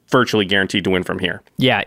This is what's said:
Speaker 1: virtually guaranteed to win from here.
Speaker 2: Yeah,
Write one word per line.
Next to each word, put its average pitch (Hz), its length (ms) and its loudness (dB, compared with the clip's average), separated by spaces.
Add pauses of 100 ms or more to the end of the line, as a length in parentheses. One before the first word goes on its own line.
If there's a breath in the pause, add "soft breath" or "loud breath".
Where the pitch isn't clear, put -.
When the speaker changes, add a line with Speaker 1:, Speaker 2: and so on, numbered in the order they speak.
(100)
Speaker 1:
virtually 110 360 2
guaranteed 95 360 0
to 90 60 -2
win 92 140 0
from 90 160 -6
here. 90 240 -10 (160)
Speaker 2:
Yeah, 123 280 2